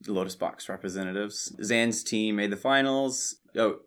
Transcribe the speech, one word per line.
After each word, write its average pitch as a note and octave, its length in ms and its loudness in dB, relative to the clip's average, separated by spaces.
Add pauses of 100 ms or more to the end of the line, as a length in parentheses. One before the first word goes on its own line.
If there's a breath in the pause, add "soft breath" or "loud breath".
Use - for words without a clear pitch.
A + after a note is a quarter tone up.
Lotus F#2 280 -2
Box - 340 -6
representatives. F#2+ 920 -6
Zan's A#2 400 2
team G#2+ 320 0
made G#2 160 2
the G2+ 60 -4
finals. C3+ 800 2 (200)
Oh, A2 300 4